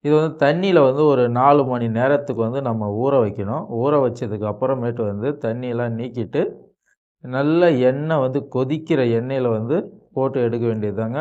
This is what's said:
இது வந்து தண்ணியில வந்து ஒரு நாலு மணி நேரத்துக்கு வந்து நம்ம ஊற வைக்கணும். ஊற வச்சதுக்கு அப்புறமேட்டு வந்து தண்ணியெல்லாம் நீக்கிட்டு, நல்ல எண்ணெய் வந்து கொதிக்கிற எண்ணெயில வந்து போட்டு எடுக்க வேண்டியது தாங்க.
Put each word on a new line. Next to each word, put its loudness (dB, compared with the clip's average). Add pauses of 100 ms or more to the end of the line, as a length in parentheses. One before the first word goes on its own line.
இது 2
வந்து 2 (120)
தண்ணியில 4 (100)
வந்து 2 (100)
ஒரு 4 (180)
நாலு 6 (100)
மணி -2 (140)
நேரத்துக்கு 0
வந்து -4
நம்ம -4 (140)
ஊற 2
வைக்கணும். -4 (180)
ஊற 2 (120)
வச்சதுக்கு -4
அப்புறமேட்டு -4
வந்து -4 (160)
தண்ணியெல்லாம் -4
நீக்கிட்டு, -4 (840)
நல்ல 0 (280)
எண்ணெய் 0
வந்து -2 (140)
கொதிக்கிற 0 (180)
எண்ணெயில -2
வந்து -2 (380)
போட்டு -2
எடுக்க -2
வேண்டியது -2
தாங்க. -4